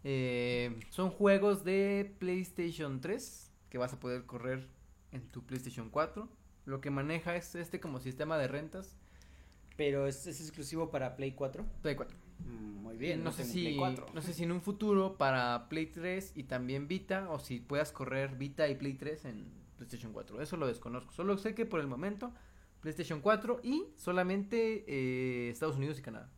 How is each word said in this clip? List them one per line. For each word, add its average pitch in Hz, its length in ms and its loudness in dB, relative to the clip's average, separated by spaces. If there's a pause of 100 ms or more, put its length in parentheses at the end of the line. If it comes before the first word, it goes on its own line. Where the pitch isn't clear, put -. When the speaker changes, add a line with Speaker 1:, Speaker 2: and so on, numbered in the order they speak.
Speaker 1:
Eh, 123 760 2 (100)
son 185 200 2
juegos 196 540 6
de 196 560 2
PlayStation 170 800 -2
tres - 500 -4 (180)
que 123 80 -6
vas 127 160 0
a 127 60 -10
poder 123 260 -4
correr 127 420 -4 (440)
en 120 180 -8
tu 123 160 -10
PlayStation 120 440 -6
cuatro. 156 400 0 (360)
Lo 135 160 -4
que 143 80 -4
maneja 160 460 0
es 175 200 -6
este 170 240 -4
como 135 200 -6
sistema 151 380 -2
de 131 100 4
rentas. 156 500 -6 (800)
Speaker 2:
¿Pero 139 300 4
es, 135 180 -2
es 147 140 -6
exclusivo 160 500 -4
para 131 280 -2
Play 135 160 -2
cuatro? 135 320 -2 (160)
Speaker 1:
Play 143 140 2
cuatro. - 220 -6 (220)
Speaker 2:
Mm, 107 440 -8
muy 113 140 -8
bien, 160 220 0
Speaker 1:
No 165 60 -2
Speaker 2:
no 160 80 0
Speaker 1:
sé 165 100 -4
Speaker 2:
tengo 120 100 -2
Play 170 200 2
Speaker 1:
si, 139 40 2
Speaker 2:
cuatro. 131 360 2
Speaker 1:
no 160 80 -4
sé 160 120 -4
si 160 100 -2
en 170 100 2
un 180 80 0
futuro 196 560 4
para 123 500 4
Play 160 200 -2
tres 180 480 -2
y 143 80 -6
también 131 440 -2
Vita, 190 420 -2
o 147 100 -2
si 123 200 -6
puedas 147 320 0
correr 135 460 -2
Vita 139 320 2
y 135 60 2
Play 135 180 -2
tres 147 320 -6
en 107 260 -8 (240)
PlayStation 113 380 -10
cuatro. 107 280 -8
Eso 156 140 -4
lo 156 120 0
desconozco. 123 440 -4
Solo 196 260 2
sé 214 180 -2
que 226 100 2
por 180 160 0
el 139 60 -2
momento 202 460 -4 (460)
PlayStation 156 400 -4
cuatro 214 440 6
y 302 200 2 (140)
solamente, 202 880 2
eh, 127 640 2
Estados 151 260 0
Unidos 135 240 0
y - 20 -12
Canadá. 117 360 -10